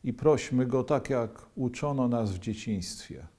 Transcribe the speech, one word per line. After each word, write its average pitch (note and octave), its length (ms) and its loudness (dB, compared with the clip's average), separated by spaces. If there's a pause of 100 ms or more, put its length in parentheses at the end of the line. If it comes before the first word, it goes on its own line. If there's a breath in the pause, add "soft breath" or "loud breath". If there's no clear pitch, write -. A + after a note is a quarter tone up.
I B2+ 80 -2
prośmy B2+ 540 4
go B2 180 2
tak, C#3 260 0
jak A#2+ 440 -2
uczono C3 540 0
nas A2+ 240 2
w F#2 60 -4
dzieciństwie. F2+ 880 -6 (120)